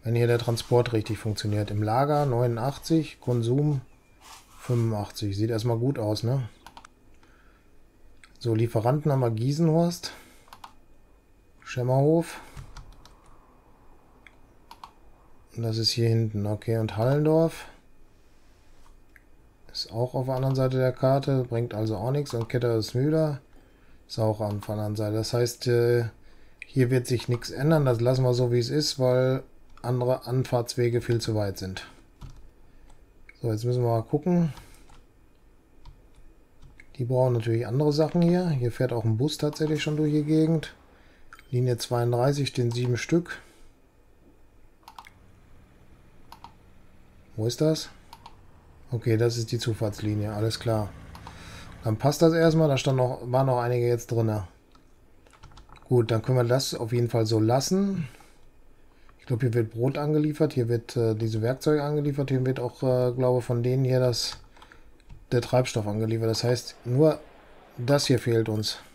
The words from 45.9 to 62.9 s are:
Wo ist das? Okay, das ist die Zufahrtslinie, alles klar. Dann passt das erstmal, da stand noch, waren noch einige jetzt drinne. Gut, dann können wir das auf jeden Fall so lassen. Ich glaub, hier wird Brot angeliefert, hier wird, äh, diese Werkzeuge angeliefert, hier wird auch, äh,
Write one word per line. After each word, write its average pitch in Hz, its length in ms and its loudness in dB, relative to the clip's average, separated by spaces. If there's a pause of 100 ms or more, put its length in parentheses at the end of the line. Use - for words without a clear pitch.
Wo 110 100 -2
ist 123 160 -2
das? 156 280 0 (1000)
Okay, 117 280 0
das 117 200 2
ist 113 140 -6
die 120 80 -2
Zufahrtslinie, 107 760 -4
alles 110 260 -2
klar. 110 300 -2 (920)
Dann 110 140 0
passt 143 260 2
das 165 120 8
erstmal, 160 340 6
da 139 100 2
stand 135 200 2
noch, 127 240 0 (100)
waren 135 160 2
noch 123 140 2
einige 120 260 0
jetzt 120 240 -2
drinne. 110 340 0 (1400)
Gut, 120 240 4
dann 110 100 2
können 131 160 0
wir 123 60 4
das 123 320 0
auf 113 160 -6
jeden 120 180 0
Fall 113 160 2
so 110 140 2
lassen. 160 680 0 (1080)
Ich - 80 -20
glaub, 120 140 -2
hier 120 140 0
wird 113 180 0
Brot 131 260 -2
angeliefert, 151 540 0
hier 120 160 0
wird, 117 300 -2
äh, 113 180 2
diese 110 260 -2
Werkzeuge 139 400 0
angeliefert, 143 500 -2
hier 127 140 0
wird 127 140 -2
auch, 123 240 -6
äh, 127 300 2